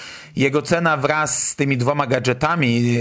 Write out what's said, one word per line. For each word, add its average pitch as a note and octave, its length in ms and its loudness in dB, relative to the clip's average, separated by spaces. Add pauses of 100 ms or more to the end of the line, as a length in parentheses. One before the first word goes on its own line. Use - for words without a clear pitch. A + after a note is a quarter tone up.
(360)
Jego C3+ 260 2
cena E3+ 340 0
wraz D3 520 0
z - 80 -2
tymi C#3 200 0
dwoma C#3 300 0
gadżetami B2 960 0